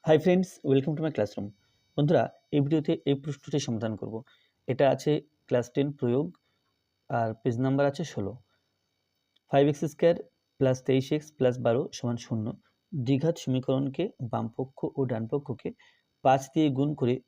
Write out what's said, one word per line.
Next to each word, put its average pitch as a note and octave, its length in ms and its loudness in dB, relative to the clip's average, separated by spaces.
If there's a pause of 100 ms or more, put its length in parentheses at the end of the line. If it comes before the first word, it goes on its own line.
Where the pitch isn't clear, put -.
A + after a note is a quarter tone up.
Hi D#3 200 6
friends, F3+ 260 4 (140)
welcome C#3 340 2
to D#3 80 -4
my D3+ 100 -2
classroom। G#2 320 -4 (500)
বন্ধুরা, D3 260 4 (320)
এই D3 100 4
ভিডিওতে D#3 280 0 (160)
এই C#3 140 4
প্রশ্নটি C#3+ 440 -6
সমাধান A2 320 -4
করব। A2 160 -10 (520)
এটা C#3 260 2
আছে D3 180 0 (360)
ক্লাস B2 260 0
টেন C#3+ 140 0 (120)
প্রয়োগ, C3 260 0 (840)
আর A#2 200 -2 (120)
পেজ A#2+ 140 -2 (100)
নাম্বার C#3 260 2
আছে E3+ 120 -8 (100)
ষোলো। G#2 200 -6 (1160)
ফাইভ C#3+ 200 4
এক্স D3 100 -6 (120)
স্কয়ার E3+ 220 2 (440)
প্লাস C3 180 2 (100)
তেইশ C3+ 280 2
এক্স D3+ 120 -6 (100)
প্লাস B2+ 180 2 (100)
বারো A#2 160 2 (160)
সমান A#2+ 280 -4
শূন্য A2 200 -4 (460)
দ্বিঘাত C#3 520 0
সমীকরণকে C3+ 600 -2 (280)
বামপক্ষ A2+ 480 -6 (180)
ও - 20 -4 (120)
ডানপক্ষকে A#2 580 -6 (540)
পাঁচ C#3 180 4 (120)
দিয়ে D#3 140 2 (100)
গুণ C#3+ 120 2 (100)
করে B2+ 160 2 (120)